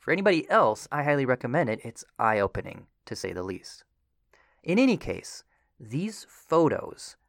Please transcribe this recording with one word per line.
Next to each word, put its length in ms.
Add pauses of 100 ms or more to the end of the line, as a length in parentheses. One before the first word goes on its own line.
For 120
anybody 380
else, 400
I 120
highly 240
recommend 420
it. 160
It's 220 (120)
eye-opening, 680 (180)
to 100
say 200
the 80
least. 420 (760)
In 160
any 180
case, 480 (340)
these 520
photos 840 (120)